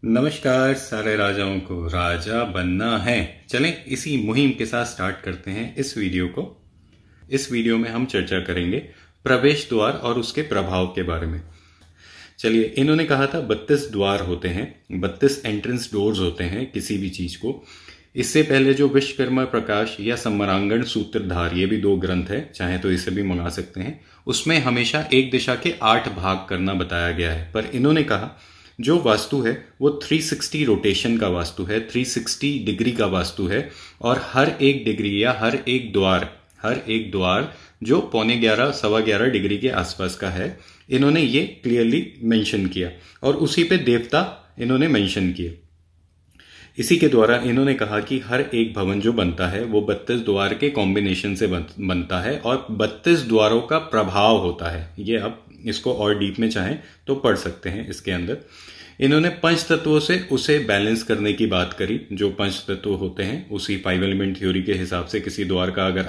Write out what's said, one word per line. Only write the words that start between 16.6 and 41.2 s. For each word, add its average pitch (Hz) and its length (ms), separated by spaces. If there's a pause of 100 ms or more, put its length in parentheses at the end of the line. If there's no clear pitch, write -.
किसी 101 260
भी 95 120
चीज 90 260
को। - 300 (500)
इससे 139 280
पहले 135 300
जो 143 140
विश्वकर्मा 131 580
प्रकाश 110 540
या 110 160
समरांगण 101 680
सूत्रधार, 95 680
ये 90 120
भी 107 120
दो 98 180
ग्रंथ 90 300
हैं, 110 280
चाहे 92 240
तो 92 140
इसे 90 200
भी 101 120
मंगा 87 260
सकते 92 320
हैं, 135 200 (260)
उसमें 160 320
हमेशा 123 540
एक 131 180
दिशा 127 240
के 170 180 (100)
आठ 113 320
भाग 92 340
करना 92 240
बताया 87 380
गया 82 200
है। 80 220
पर 110 120
इन्होंने 143 380
कहा 113 380 (400)
जो 147 180
वास्तु 127 420
है 117 240 (160)
वो 143 260
थ्री 156 140
सिक्सटी 151 440
रोटेशन 107 520
का 107 100
वास्तु 90 360
है, 107 240
थ्री 123 180
सिक्सटी 135 600
डिग्री 110 260
का 117 140
वास्तु 92 420
है 113 220 (320)
और 123 220
हर 139 280 (100)
एक 135 240
डिग्री 104 380
या 123 160
हर 113 280
एक 123 260
द्वार, 95 440 (260)
हर 117 140 (120)
एक 110 220
द्वार 98 420 (300)
जो 135 180
पौने 113 360
ग्यारह, 117 340
सवा 110 280
ग्यारह 110 260
डिग्री 101 320
के 123 120
आसपास 92 460
का 98 140
है, 92 300 (300)
इन्होंने 143 320